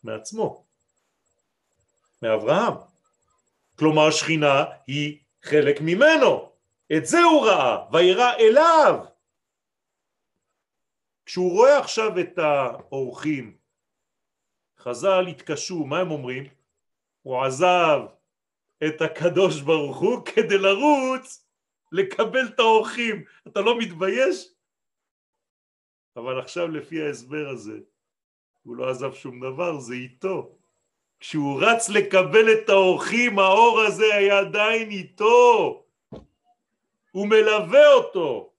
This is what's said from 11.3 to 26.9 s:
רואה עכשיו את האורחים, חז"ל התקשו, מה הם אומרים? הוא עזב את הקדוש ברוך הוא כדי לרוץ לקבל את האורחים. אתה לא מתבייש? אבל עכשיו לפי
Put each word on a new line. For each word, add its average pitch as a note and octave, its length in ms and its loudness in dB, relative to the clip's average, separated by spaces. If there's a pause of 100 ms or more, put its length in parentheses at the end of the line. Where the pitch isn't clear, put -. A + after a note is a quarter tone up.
רואה C4 260 6
עכשיו G#3+ 420 -4
את - 180 -8
האורחים, C3+ 1160 -4 (1200)
חז"ל F3+ 500 -2
התקשו, D#3 560 -10
מה C#3+ 140 -6
הם F3+ 120 -4
אומרים? C3+ 340 -10 (800)
הוא B2+ 200 -6
עזב D#3 580 2 (840)
את D#3 140 -6
הקדוש D#3+ 600 -2
ברוך C#3+ 380 -4
הוא A3+ 260 -2
כדי G3 340 -2
לרוץ C4 880 0 (460)
לקבל G3 540 -2
את - 120 -10
האורחים. A3+ 680 0 (240)
אתה G3+ 120 -6
לא A#3 180 0
מתבייש? G3 760 -4 (1600)
אבל B2+ 240 -8
עכשיו E3+ 280 -8
לפי D#3 340 -10